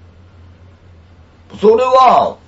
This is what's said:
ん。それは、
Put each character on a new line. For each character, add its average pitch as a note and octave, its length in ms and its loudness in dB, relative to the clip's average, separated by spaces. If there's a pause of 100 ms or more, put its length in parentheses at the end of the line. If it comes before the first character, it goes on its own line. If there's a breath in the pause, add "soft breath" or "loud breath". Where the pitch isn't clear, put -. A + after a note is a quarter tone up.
(1500)
ん。 - 40 -20
そ G#3+ 200 0
れ B3 60 -2
は、 A#3+ 520 0 (120)